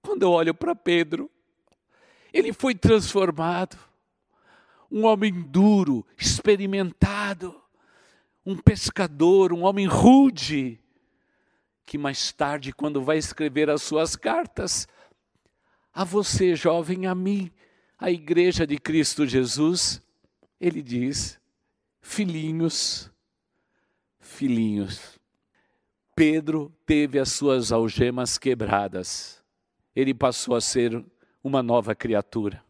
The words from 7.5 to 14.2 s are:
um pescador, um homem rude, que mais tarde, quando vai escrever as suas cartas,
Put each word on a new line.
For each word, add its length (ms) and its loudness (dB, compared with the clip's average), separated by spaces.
um 140 -6
pescador, 960 2
um 100 -4
homem 220 0
rude, 920 4
que 140 -8
mais 320 -4
tarde, 420 -6
quando 280 -4
vai 160 0
escrever 520 -2
as 140 -2
suas 320 -2
cartas, 720 -6